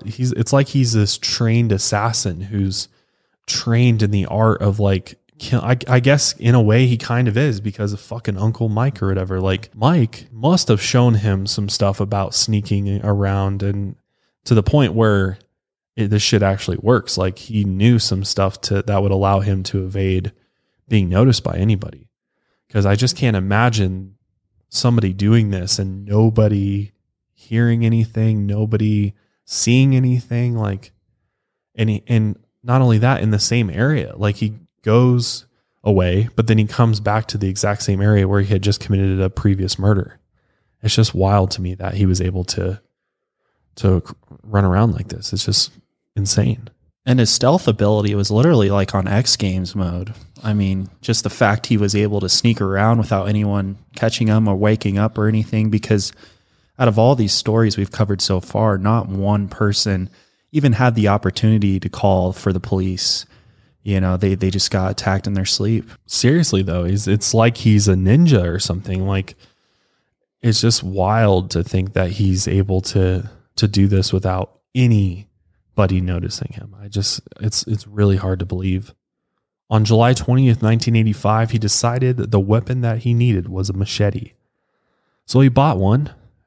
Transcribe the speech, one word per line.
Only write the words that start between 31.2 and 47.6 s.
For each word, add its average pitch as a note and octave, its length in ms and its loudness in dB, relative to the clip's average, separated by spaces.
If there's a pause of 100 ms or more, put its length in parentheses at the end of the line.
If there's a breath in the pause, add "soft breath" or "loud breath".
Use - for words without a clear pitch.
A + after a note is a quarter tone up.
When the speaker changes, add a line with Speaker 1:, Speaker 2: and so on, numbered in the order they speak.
Speaker 1:
and A2 140 -2
he, G#2+ 180 -2
and G#2+ 320 0 (240)
not B2 200 2
only A#2 160 4
that, A#2+ 240 0
in A2 80 0
the G#2 80 2
same A2+ 320 0
area, A#2 460 -2
like, G#2 200 -2
he G#2+ 160 -4 (300)
goes A#2+ 640 2 (360)
away, F#2+ 540 2
but A2 100 2
then A2 120 4
he G#2+ 80 2
comes A2+ 340 0
back G#2+ 280 -2
to A#2 100 -6
the G2+ 100 -2
exact G#2 340 -2
same G2 200 -2
area G2+ 260 4
where G2 140 2
he G2 100 -2
had F#2+ 100 0
just G2+ 180 0
committed F#2+ 380 0
a F#2+ 120 0
previous F#2+ 480 -2
murder. G2 400 0 (640)
It's A2 120 -2
just A2 200 2
wild F#2+ 380 2
to - 100 -8
me F2+ 140 -6
that F#2 180 -8
he G2+ 100 0
was F#2 160 2
able F#2 240 -4
to, F#2 380 -6 (920)
to F#2 260 2 (400)
run G2+ 240 0
around G2 260 2
like - 160 -6
this. - 240 -12
It's - 140 -4
just - 260 -2 (420)
insane. G#2 540 -2 (380)
Speaker 2:
And B2+ 140 2
his A2+ 100 2
stealth D3 360 2